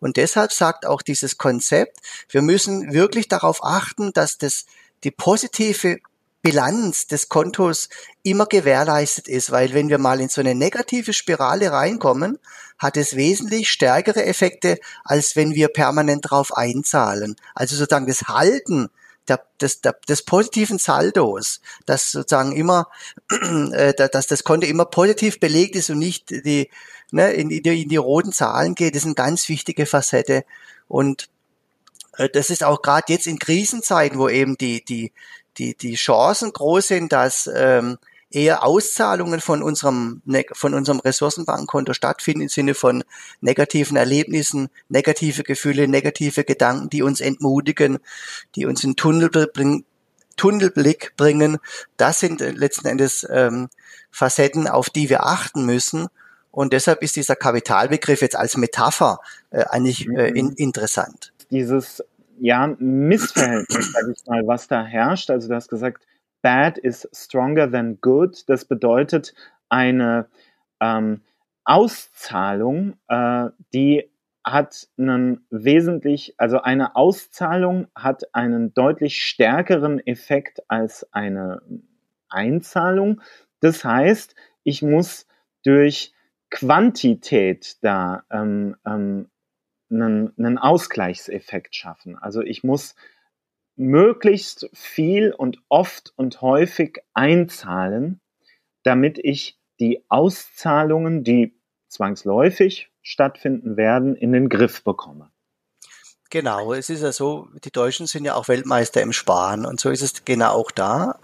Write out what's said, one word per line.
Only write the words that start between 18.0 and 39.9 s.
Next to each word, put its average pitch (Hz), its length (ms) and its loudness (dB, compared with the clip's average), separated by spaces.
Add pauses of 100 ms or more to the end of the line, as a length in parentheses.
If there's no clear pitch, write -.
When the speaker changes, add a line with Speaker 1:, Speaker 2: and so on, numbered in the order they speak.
Speaker 1:
das - 220 -4
Halten 156 600 2 (400)
der, 131 160 0 (160)
des, - 200 -2
der, 123 160 0 (120)
des 147 140 -2
positiven 214 560 0
Saldos, 139 840 0 (260)
dass - 240 -2
sozusagen 139 420 0
immer, 165 360 2 (200)
<clears throat> - 220 -12
äh, 143 640 0
da-, 135 140 2
dass 135 180 -2
das - 180 -2
Konto 160 220 2
immer 165 200 0
positiv 208 540 2
belegt 180 360 2
ist 165 140 -2
und 147 80 -2
nicht 175 320 -4
die, 143 400 -2 (400)
ne, 185 220 4
in, 156 180 -2
in 151 120 -4
die, 165 200 2
in 147 60 -8
die 156 80 0
roten 156 360 2
Zahlen 151 420 0
geht, 160 220 0
ist 143 80 -4
eine 156 100 -2
ganz 147 340 -2
wichtige 151 380 -4
Facette. 135 580 0 (440)
Und, 135 400 -2 (880)
äh, 135 120 0
das 143 220 0
ist 165 140 -4
auch 147 180 2
grad 151 280 2
jetzt 160 160 0
in 160 120 -4
Krisenzeiten, 165 800 0
wo 131 100 2
eben 131 280 0
die, 120 280 -4
die, 113 280 -8 (460)
die, 120 180 -6
die 117 180 -8
Chancen 139 580 2
groß 165 360 2
sind, 170 240 -2
dass, 131 420 0
ähm, 127 440 2 (320)
eher 151 320 2
Auszahlungen 180 800 0
von 151 220 -2
unserem, 131 640 -2